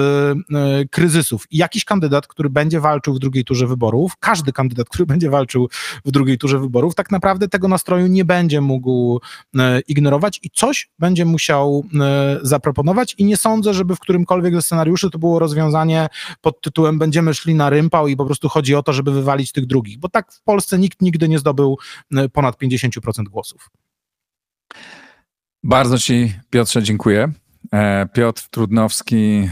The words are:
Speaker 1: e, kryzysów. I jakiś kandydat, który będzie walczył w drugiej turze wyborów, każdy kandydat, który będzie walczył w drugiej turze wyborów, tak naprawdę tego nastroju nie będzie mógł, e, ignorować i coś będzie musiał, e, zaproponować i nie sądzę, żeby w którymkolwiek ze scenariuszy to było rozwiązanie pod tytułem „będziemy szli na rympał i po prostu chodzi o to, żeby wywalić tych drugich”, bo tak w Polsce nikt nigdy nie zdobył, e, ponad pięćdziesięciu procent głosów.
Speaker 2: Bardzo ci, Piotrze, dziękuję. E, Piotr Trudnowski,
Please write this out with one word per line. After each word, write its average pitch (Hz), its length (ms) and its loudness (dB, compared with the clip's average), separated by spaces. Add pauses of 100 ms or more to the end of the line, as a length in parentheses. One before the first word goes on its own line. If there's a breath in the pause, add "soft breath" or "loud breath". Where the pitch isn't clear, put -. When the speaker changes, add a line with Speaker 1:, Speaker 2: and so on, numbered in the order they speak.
(540)
Speaker 1:
e, 139 360 0
kryzysów. 160 600 0
I 156 60 -4
jakiś 170 280 0
kandydat, 151 420 0
który 147 240 -4
będzie 151 300 0
walczył 147 340 0
w 131 40 -4
drugiej 131 260 -2
turze 127 220 0
wyborów, 123 540 0
każdy 165 320 -2
kandydat, 123 360 -4
który - 180 -2
będzie 156 240 0
walczył 131 380 0 (360 loud breath)
w 139 60 -6
drugiej 135 280 2
turze 139 200 0
wyborów, 131 360 0
tak - 160 -4
naprawdę 196 380 0
tego 190 200 -2
nastroju 180 380 0
nie 185 180 2
będzie 170 360 2
mógł, 127 600 0 (380 loud breath)
e, 127 220 2
ignorować 147 640 0
i - 80 -12
coś - 480 -2
będzie 175 260 0
musiał, 143 600 0 (160)
e, 139 420 0
zaproponować 151 760 0
i 196 60 2
nie 202 120 2
sądzę, 214 380 0
żeby 185 220 -2
w - 40 -10
którymkolwiek 180 540 0
ze 170 80 0
scenariuszy 165 480 0
to 165 80 -10
było 165 200 2
rozwiązanie 160 680 0 (320 loud breath)
pod 160 200 -2
tytułem 160 380 0
„będziemy 160 360 2
szli 165 200 -2
na 147 160 2
rympał 151 380 2
i 139 80 -2
po 135 100 -2
prostu 139 220 -4
chodzi 139 260 0
o 143 80 2
to, 151 100 -2
żeby 139 200 -2
wywalić 139 400 -2
tych 131 140 -4
drugich”, 120 320 -4
bo 165 100 -10
tak 208 240 -4
w - 100 -20
Polsce 196 360 0
nikt 185 240 0
nigdy 165 260 2
nie 156 100 2
zdobył, 139 400 0 (380 loud breath)
e, 135 120 0
ponad 131 320 -2
pięćdziesięciu 127 400 -2
procent 110 280 -6
głosów. - 420 -14 (1900 loud breath)
Speaker 2:
Bardzo 127 340 2
ci, 120 360 0 (160)
Piotrze, 120 320 0
dziękuję. 107 500 2 (400)
E, 101 400 2
Piotr 117 380 0
Trudnowski, 107 1000 0